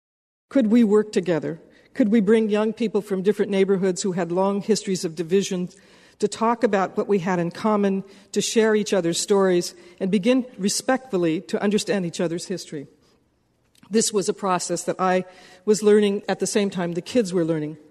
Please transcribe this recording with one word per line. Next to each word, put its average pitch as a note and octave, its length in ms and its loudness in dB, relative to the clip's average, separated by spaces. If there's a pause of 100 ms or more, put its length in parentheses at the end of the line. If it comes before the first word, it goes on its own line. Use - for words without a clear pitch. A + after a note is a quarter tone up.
(480)
Could B3 200 2
we A#3+ 140 6
work G#3+ 300 2
together? E3 480 -2 (340)
Could A#3+ 140 2
we A3+ 120 4
bring A3 280 4
young G#3+ 240 0
people G#3+ 300 -2
from F#3+ 200 -4
different G3+ 280 0
neighborhoods F#3+ 500 2
who F#3+ 120 -2
had E3+ 200 -4
long G3 300 0
histories F#3+ 420 -2
of D#3+ 100 -6
division F3+ 540 -2 (500)
to G#3 100 0
talk A#3 360 -2
about G3 320 0
what G#3 120 -2
we G3+ 100 2
had F3+ 200 0
in E3+ 120 -2
common, G3+ 540 0 (280)
to G#3 80 -2
share A3 340 2
each G#3 200 0
other's E3+ 260 0
stories, F#3 540 2 (260)
and F#3+ 100 -2
begin A#3 360 2 (100)
respectfully F#3+ 840 -2
to - 200 -6
understand G3+ 440 0
each E3 140 -8
other's E3+ 260 -4
history? E3 400 -12 (1040)
This G#3+ 200 2
was G3 160 -2
a G#3 60 -2
process F3+ 520 -2
that F3 140 -4
I F#3 280 2 (400)
was G#3+ 160 2
learning G#3 460 4
at F#3+ 100 -2
the F#3+ 80 -2
same G3+ 240 0
time F3 220 -4
the E3+ 100 -6
kids G3 320 -2
were E3+ 100 2
learning. D#3 320 -2 (140)